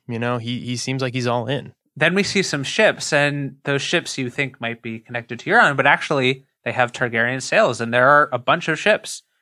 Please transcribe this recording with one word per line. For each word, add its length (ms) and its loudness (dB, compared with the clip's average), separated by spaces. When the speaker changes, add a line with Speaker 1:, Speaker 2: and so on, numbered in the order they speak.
Speaker 1:
You 120 -6
know, 200 -2
he, 220 -6
he 160 -6
seems 260 -4
like 120 -4
he's 120 -2
all 200 -2
in. 260 -6
Speaker 2:
Then 180 2
we 80 2
see 200 0
some 220 -4
ships, 480 0
and 520 0
those 180 -2
ships 340 -2
you 140 -4
think 300 -6
might 220 -8
be 180 -10
connected 400 -10
to 100 -6
Euron, 260 4
but 100 4
actually 580 2
they 80 -4
have 200 0
Targaryen 500 -2
sails, 380 0
and 120 -4
there 160 4
are 240 4
a 60 -2
bunch 300 0
of 100 -2
ships. 460 0